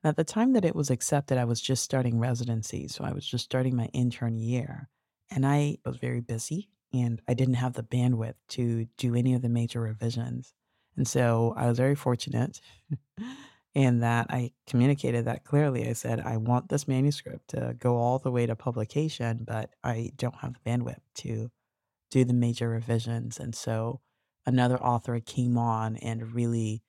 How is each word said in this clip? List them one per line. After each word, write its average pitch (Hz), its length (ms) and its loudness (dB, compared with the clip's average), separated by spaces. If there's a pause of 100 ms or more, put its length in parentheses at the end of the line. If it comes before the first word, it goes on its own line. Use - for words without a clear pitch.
And 156 80 2
at 147 60 -2
the 165 80 2
time 233 280 2
that 214 120 4
it 165 120 2
was 143 140 0
accepted, 135 480 0
I 123 60 2
was 117 180 0
just 131 200 0
starting 123 360 0
residency, 117 720 -2
so - 160 -8
I - 80 -4
was - 140 -6
just - 180 -4
starting 127 300 0
my 117 120 0
intern 120 500 -2
year, 123 540 -4 (400)
and 135 160 2
I 147 380 2
was 127 120 -6
very 123 240 -2
busy, 120 480 -6 (240)
and 120 340 0
I 127 80 2
didn't 127 200 2
have 123 180 0
the 120 100 -8
bandwidth 120 520 0 (160)
to 117 360 -2 (100)
do 120 180 0
any 123 200 4
of 123 80 0
the 123 60 0
major 117 320 0
revisions. 117 720 -4 (440)
And 135 100 2
so 117 500 2
I 127 120 2
was 120 100 2
very 135 160 4
fortunate 127 680 -2 (300)
<laughs> - 840 -12
in 123 260 4
that 117 300 2
I 123 220 -2 (140)
communicated 123 580 2
that 123 200 -4
clearly. 135 440 2
I 120 60 0
said, 117 260 -2
"I 120 160 -4
want 120 320 2
this 143 180 0
manuscript 135 640 0
to 120 300 -4
go 120 180 2
all 120 220 2
the 131 120 -2
way 120 160 2
to 113 100 -2
publication, 117 920 -2
but 113 240 -6 (120)
I 117 340 -4
don't 123 200 -2
have 123 180 -8
the - 160 -6
bandwidth 120 300 -2 (160)
to 113 340 -6 (600)
do 127 140 6
the 123 100 4
major 120 340 2
revisions." 117 680 -2
And 113 160 -8
so 113 460 -4 (480)
another 123 340 4
author 120 380 0
came 120 380 0
on 110 380 0
and 113 380 -6
really 117 540 0